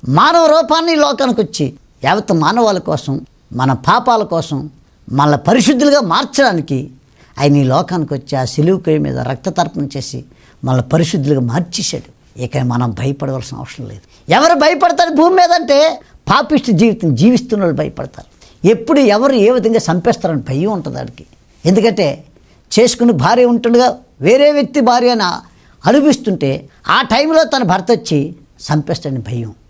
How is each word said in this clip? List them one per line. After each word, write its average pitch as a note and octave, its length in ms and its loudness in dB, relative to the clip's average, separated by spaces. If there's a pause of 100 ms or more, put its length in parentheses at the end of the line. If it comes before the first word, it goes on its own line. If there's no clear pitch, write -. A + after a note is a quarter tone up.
మానవ D4+ 380 4
రూపాన్ని D#4+ 460 2
ఈ D#4+ 40 2
లోకానికి C#4 440 0
వచ్చి D3 340 -4 (300)
యావత్ G3 280 0
మానవాళి F#3 480 0
కోసం, C#3+ 460 -6 (260)
మన C3 200 0
పాపాల A3 500 0
కోసం, D3+ 480 -6 (420)
మనల్ని C#3+ 260 2
పరిశుద్ధులుగా B3+ 640 2
మార్చడానికి F3 920 -2 (480)
ఆయన C#3+ 180 2
ఈ C#3+ 80 2
లోకానికి D3+ 500 -2
వచ్చి C3+ 240 -6
ఆ B2+ 60 -2
సిలువ E3 340 0
కొయ్య D#3 200 -2
మీద C3+ 200 -4
రక్తతర్పణ C#3 680 -6 (100)
చేసి B2+ 280 -12 (400)
మనల్ని B2+ 240 -2
పరిశుద్ధులుగా D3+ 520 0
మార్చేశాడు. - 1000 -8
ఇక B2+ 180 -6
మనం B2 320 -2
భయపడవలసిన C3+ 680 -8
అవసరం A#2+ 280 -14
లేదు. - 460 -8
ఎవరు D4+ 220 4
భయపడతారు E4+ 600 0
భూమి E4 200 4
మీద F4+ 180 4
అంటే D#4 480 2 (300)
పాపిష్టి C#4 420 0
జీవితం F#3 420 2
జీవిస్తున్న G#3 500 2
వాళ్ళు D3+ 140 -2
భయపడతారు. - 480 -8 (420)
ఎప్పుడు A#3 300 2
ఎవరు B3 340 2
ఏ A3 180 4
విధంగా A3+ 280 0 (140)
చంపేస్తారని E3 560 -2
భయం D#3 240 -2
ఉంటుంది D3 240 -8
వాడికి. B2+ 300 -14 (400)
ఎందుకంటే F#3+ 580 0 (560)
చేసుకుని A#3+ 320 2
భార్య G3 320 2
ఉంటుండగా A#3+ 540 2 (220)
వేరే C4 320 4
వ్యక్తి C#4+ 280 0
భార్య A#3+ 280 2
అని A#3 140 0 (640)
అనుభవిస్తుంటే G3+ 840 0 (200)
ఆ A3 140 2
టైంలో D#4 420 2
తన C4+ 180 -2
భర్త F#3 280 0
వచ్చి D#3+ 440 0 (260)
చంపేస్తాడని D3+ 580 -4
భయం. A2+ 360 -8 (140)